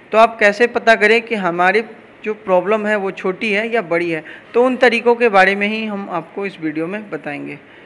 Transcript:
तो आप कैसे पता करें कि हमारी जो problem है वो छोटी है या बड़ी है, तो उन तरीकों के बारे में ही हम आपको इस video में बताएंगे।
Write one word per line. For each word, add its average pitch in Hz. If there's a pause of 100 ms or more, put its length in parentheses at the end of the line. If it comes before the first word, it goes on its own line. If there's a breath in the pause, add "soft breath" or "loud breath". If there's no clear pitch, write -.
(120)
तो 214
आप 226
कैसे 240
पता 226
करें 214
कि 226
हमारी 185 (400)
जो 214
problem 208
है 214
वो 196
छोटी 196
है 220
या 233
बड़ी 170
है, 156 (300 loud breath)
तो 240
उन 254
तरीकों 233
के 233
बारे 196
में 202
ही 220
हम 202
आपको 180
इस 190
video 156
में 208
बताएंगे। 143 (280 loud breath)